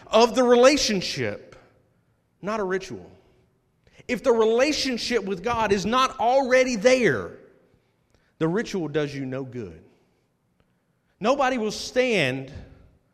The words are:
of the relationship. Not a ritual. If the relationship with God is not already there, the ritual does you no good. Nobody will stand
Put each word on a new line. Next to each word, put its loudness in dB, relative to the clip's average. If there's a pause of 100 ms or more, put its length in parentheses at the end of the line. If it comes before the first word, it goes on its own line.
of 2
the 4
relationship. 2 (920)
Not -6
a -4
ritual. -6 (960)
If -4
the 4
relationship 0
with -6
God -2
is 0
not 0
already 2
there, 2 (1000)
the 0
ritual -4
does -4
you -8
no -8
good. -14 (1400)
Nobody 0
will -4
stand -2 (640)